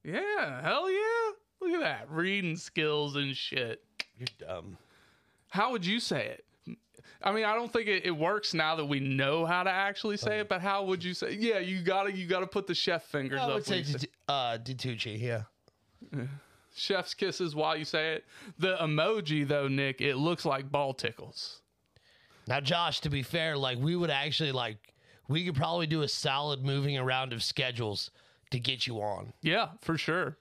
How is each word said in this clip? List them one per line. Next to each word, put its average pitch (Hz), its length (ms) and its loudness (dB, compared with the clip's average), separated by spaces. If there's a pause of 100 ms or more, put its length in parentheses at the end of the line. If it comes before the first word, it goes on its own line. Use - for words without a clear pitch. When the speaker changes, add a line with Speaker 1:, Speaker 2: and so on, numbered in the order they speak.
Speaker 1:
Yeah, 220 600 -2
hell 294 280 0
yeah. 440 400 0 (300)
Look 359 140 0
at 339 60 0
that. 135 300 -2
Reading 175 460 0
skills 151 600 0
and 139 200 -2
shit. - 480 -4 (340)
Speaker 2:
You're 123 80 -8 (120)
dumb. 85 400 -10 (720)
Speaker 1:
How 220 240 2
would 202 140 -2
you 220 140 2
say 143 260 0
it? - 180 -10 (800)
I 196 100 4
mean, 220 120 2
I 214 100 2
don't 233 180 -2
think 226 140 2
it, 185 200 2
it 180 100 2
works 185 380 0
now 160 220 4
that 151 100 -2
we 143 120 2
know 139 460 2
how 180 180 2
to 190 80 2
actually 202 460 0
say 214 200 0
Speaker 2:
Um, 214 40 0
Speaker 1:
it, 208 80 -2
but 185 140 2
how 196 220 0
would 185 200 0
you 180 100 -2
say? - 200 -2
Yeah, 214 240 2
you 180 240 -2
gotta, 190 300 2
you 185 140 -4
gotta 185 200 2
put 196 200 -2
the 175 80 0
chef 170 300 2
fingers 139 360 -2
Speaker 2:
I 247 60 2
would - 60 2
Speaker 1:
up - 40 2
when - 80 0
Speaker 2:
say - 140 0
Speaker 1:
you - 60 -2
say 143 140 -2
Speaker 2:
Di-, 135 100 -4 (200)
uh, 123 300 0
DiTucci, 117 600 -6
yeah. 117 220 0 (720)
Speaker 1:
Yeah. 120 80 -4 (500)
Chef's - 400 -2
kisses 180 400 -2
while 156 220 2
you 156 80 -4
say 156 300 0
it. - 100 -6 (340)
The 185 180 4
emoji, 156 680 2
though, 143 220 2
Nick, 135 320 0
it 139 160 4
looks 160 300 2
like 139 240 0
ball 143 240 2
tickles. - 680 -8 (840)
Speaker 2:
Now, 127 140 2
Josh, 165 400 2
to 156 100 -2
be 139 120 0
fair, 160 340 0
like, 131 220 0
we 160 180 2
would 170 120 2
actually, 143 440 2
like, 117 260 -2 (500)
we 165 160 2
could 175 120 0
probably 165 320 2
do 160 140 2
a 139 60 0
solid 143 560 0
moving 139 320 2
around 131 360 0
of 117 100 -4
schedules 117 680 -2 (420)
to 123 80 0
get 123 260 0
you 110 160 -2
on. 104 300 -4 (100)
Speaker 1:
Yeah, 170 280 2 (100)
for 165 180 0
sure. 160 420 0